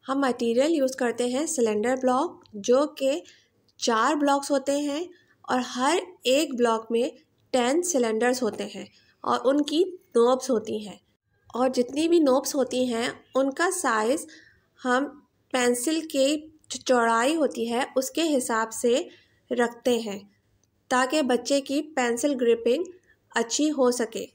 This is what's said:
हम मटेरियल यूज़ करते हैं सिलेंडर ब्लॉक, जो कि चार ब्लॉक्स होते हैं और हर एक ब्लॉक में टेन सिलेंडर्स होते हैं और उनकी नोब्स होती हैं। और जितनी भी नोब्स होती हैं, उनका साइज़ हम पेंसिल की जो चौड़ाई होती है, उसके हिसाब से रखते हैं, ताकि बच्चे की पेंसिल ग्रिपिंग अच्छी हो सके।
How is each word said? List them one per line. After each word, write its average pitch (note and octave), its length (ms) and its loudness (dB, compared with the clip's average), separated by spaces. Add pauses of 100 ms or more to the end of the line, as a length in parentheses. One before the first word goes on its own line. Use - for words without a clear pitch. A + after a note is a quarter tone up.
हम C4+ 120 -2
मटेरियल B3 520 0
यूज़ C4 260 0
करते B3 320 -2
हैं C4+ 180 -2
सिलेंडर A3+ 480 0
ब्लॉक, B3+ 480 -2 (120)
जो B3 300 2
कि D4 380 -4 (560)
चार A#3+ 360 2
ब्लॉक्स C#4+ 360 0
होते C#4 280 0
हैं D4 300 -4 (400)
और B3+ 160 0
हर C#4+ 360 0 (240)
एक C4+ 320 0
ब्लॉक A3+ 340 0
में A#3+ 200 0 (420)
टेन B3+ 280 2
सिलेंडर्स B3 640 0
होते G3+ 200 -4
हैं G3+ 240 -12 (360)
और A#3+ 160 0
उनकी D4 440 2 (340)
नोब्स B3+ 320 4
होती A3 340 -2
हैं। G3 160 -14 (560)
और B3+ 140 2
जितनी B3+ 380 0
भी E4+ 120 6
नोब्स C4+ 360 2
होती B3+ 300 0
हैं, A#3 380 -4 (120)
उनका C#4 340 0
साइज़ B3 580 0 (560)
हम C4 440 -2 (260)
पेंसिल B3+ 480 0
की C#4+ 340 0 (360)
जो - 60 -10
चौड़ाई A#3+ 560 2
होती B3+ 320 0
है, A#3 220 -2 (100)
उसके C4+ 240 -2
हिसाब B3 480 0
से B3+ 400 0 (420)
रखते A#3+ 480 0
हैं, G3+ 300 -10 (600)
ताकि C4 320 2
बच्चे B3+ 400 0
की C#4 200 -4
पेंसिल B3 520 -2
ग्रिपिंग A#3+ 520 0 (500)
अच्छी A#3 340 0
हो B3+ 220 2
सके। A#3 440 -6